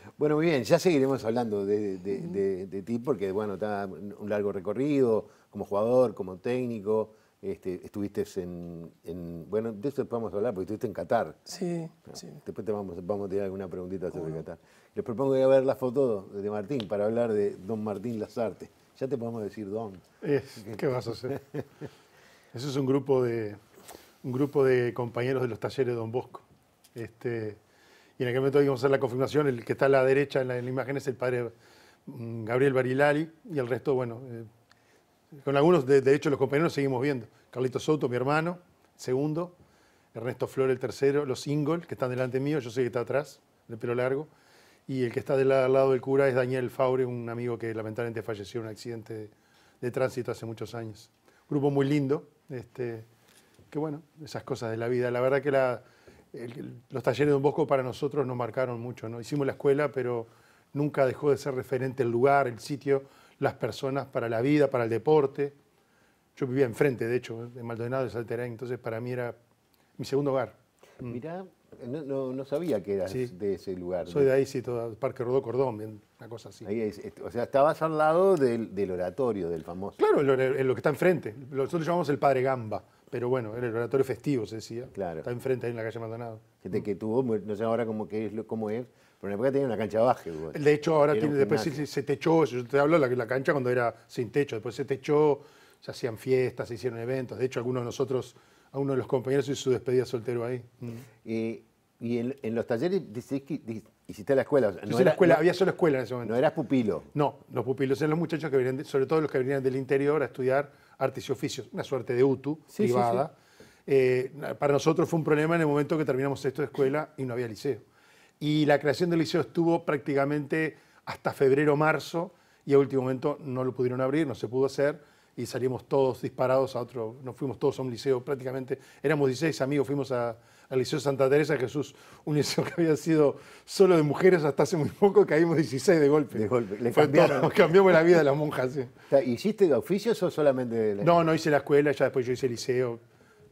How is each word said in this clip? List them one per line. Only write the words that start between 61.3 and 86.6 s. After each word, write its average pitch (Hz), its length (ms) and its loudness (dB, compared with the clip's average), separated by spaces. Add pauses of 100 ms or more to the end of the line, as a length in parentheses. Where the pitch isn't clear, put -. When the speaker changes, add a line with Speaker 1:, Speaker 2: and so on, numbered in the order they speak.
Speaker 3:
de 135 60 4
ser 139 180 -6
referente 127 480 -4
el 120 80 2
lugar, 135 380 4
el 117 100 -8
sitio, 139 460 -2 (360)
las 131 140 0
personas 131 520 -6
para 117 240 -6
la 113 100 0
vida, 143 300 4
para 120 140 0
el 110 60 -2
deporte. 139 640 2 (840)
Yo 139 100 -4
vivía 131 180 2
enfrente, 120 420 0
de 120 100 0
hecho, 120 380 -10
en 120 120 -14
Maldonado, 120 380 -4
de 113 60 -6
Salterén, 120 420 -6
entonces 120 260 -10
para 113 220 -8
mí 123 120 -8
era 123 220 -6 (640)
mi 131 60 -10
segundo 139 280 0
hogar. 127 220 -2 (460)
Mm. 123 120 -10
Speaker 1:
Mirá, 160 320 -10 (420)
no, 143 160 -8
no, 135 300 -4
no 135 120 -8
sabía 143 380 -2
que 101 120 -4
eras 92 160 -2
Speaker 3:
Sí. 127 160 -4
Speaker 1:
de 98 280 -6
ese 92 220 -8
lugar. 87 320 -6
Speaker 3:
Soy 139 160 2
de 135 80 4
ahí, 135 140 2
sí, 131 160 -6
todo, 117 320 -6
Parque 120 300 -6
Rodó 131 180 0
Cordón, 123 360 -2
bien, 107 220 -14 (180)
una 117 100 -18
cosa 113 220 -16
así. - 160 -20
Speaker 1:
Ahí 107 140 -2
es, 107 180 -4
est-, - 220 -14
o 101 100 -10
sea, 117 140 -4
estabas 147 380 4
al 160 140 0
lado 170 400 4
del, 117 380 0
del 95 180 -2
oratorio, 90 560 -2
del 80 160 -6
famoso. 92 340 -10
Speaker 3:
Claro, 415 220 4
el 139 100 4
ora-, 131 340 2
lo 127 100 2
que - 60 -4
está 160 100 0
enfrente. 143 440 0 (160)
Nosotros 147 360 -4
llamamos 170 220 0
el 143 100 0
Padre 135 240 2
Gamba, 120 400 -4 (280)
pero 120 180 -4
bueno, 117 280 -2
era 123 120 -4
el 110 80 -4
oratorio 117 280 0
festivo, 123 420 -2
se 107 100 -12
decía. 117 360 -12
Speaker 1:
Claro. 85 280 -6
Speaker 3:
Está 120 100 -8
enfrente, 123 360 -4
ahí 120 40 -4
en 120 60 -8
la 113 80 -6
calle 113 160 -8
Maldonado. 113 400 -10 (220)